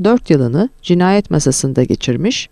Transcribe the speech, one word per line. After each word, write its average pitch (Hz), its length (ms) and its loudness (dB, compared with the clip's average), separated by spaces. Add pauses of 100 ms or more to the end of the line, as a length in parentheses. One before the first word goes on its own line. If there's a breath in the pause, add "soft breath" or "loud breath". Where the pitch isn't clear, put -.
dört 233 260 0
yılını 143 380 0 (140)
cinayet 185 480 2
masasında 135 540 0
geçirmiş, 139 680 -2